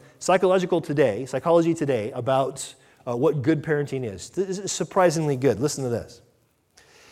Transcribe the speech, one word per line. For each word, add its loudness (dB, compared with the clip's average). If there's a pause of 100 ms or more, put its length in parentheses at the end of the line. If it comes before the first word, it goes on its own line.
(180)
Psychological 2
Today, 0
Psychology 2
Today, -2
about, -2 (320)
uh, -4
what 0
good 0
parenting -4
is. -10
This -4
is -8
surprisingly 0
good. 0
Listen -2
to -4
this. -6 (920)